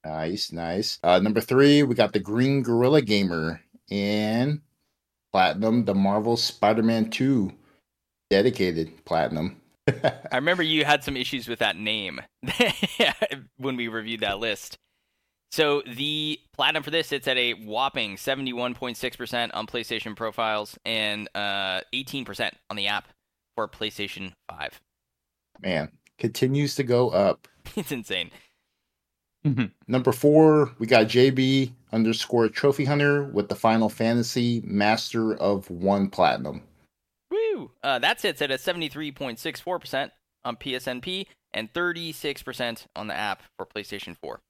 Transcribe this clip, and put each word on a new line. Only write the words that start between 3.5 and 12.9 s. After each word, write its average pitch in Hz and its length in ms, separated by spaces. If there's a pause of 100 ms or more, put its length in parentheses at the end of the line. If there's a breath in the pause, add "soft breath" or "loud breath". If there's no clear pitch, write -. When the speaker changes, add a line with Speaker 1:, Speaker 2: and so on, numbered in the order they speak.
Speaker 1:
in 107 720 (720)
Platinum, 98 540
the 98 80
Marvel 104 420
Spider-Man 113 720
Two 123 440 (760 soft breath)
dedicated 92 760
Platinum. 80 500 (160)
<laughs> - 160
Speaker 2:
I - 480
remember 170 260
you 156 220
had 147 180
some 139 140
issues 123 320
with 117 120
that 101 160
name 101 440 (220)
<laughs> - 1120